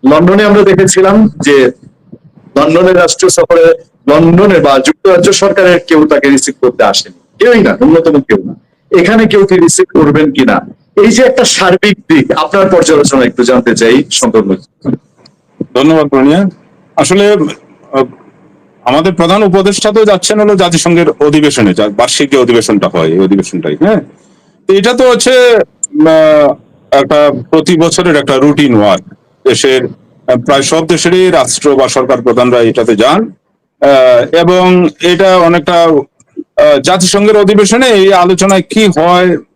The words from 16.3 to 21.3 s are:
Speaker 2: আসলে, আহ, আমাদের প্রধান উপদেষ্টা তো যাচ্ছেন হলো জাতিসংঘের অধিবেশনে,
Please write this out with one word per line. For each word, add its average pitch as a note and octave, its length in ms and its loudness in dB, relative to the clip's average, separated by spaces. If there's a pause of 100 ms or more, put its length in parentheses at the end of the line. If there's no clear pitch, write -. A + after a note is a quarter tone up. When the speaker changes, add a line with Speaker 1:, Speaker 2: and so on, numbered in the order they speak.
Speaker 2:
আসলে, G3 360 0
আহ, D3 720 -6 (800)
আমাদের D#3+ 300 -2
প্রধান F3 280 0
উপদেষ্টা G3 500 -2
তো G#3+ 120 2
যাচ্ছেন G#3 360 0
হলো G#3 140 2
জাতিসংঘের E3+ 560 0
অধিবেশনে, C#3+ 640 0